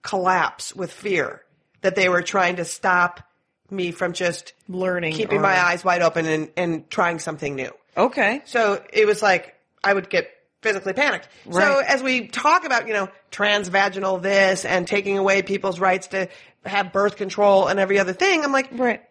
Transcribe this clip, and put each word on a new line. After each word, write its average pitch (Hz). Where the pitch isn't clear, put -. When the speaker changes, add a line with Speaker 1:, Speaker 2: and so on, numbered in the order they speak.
Speaker 1:
collapse 185
with 180
fear 175
that 185
they 190
were 175
trying 180
to 175
stop 180
me 180
from 175
just 175
Speaker 2:
Learning 180
Speaker 1:
keeping -
Speaker 2:
or 156
Speaker 1:
my 190
eyes 175
wide 175
open 165
and, 156
and 170
trying 170
something 143
new. 131
Speaker 2:
Okay. 233
Speaker 1:
So 214
it 214
was 208
like, 190
I 202
would 196
get 175
physically 196
panicked. 233
So 175
Speaker 2:
Right. 277
Speaker 1:
as 262
we 254
talk 330
about, 254
you -
know, 196
transvaginal 196
this 196
and 175
taking 196
away 196
people's 196
rights 185
to 190
have 196
birth 202
control 196
and 196
every 196
other 185
thing, 330
I'm 277
like, 269
Speaker 2:
Right. 240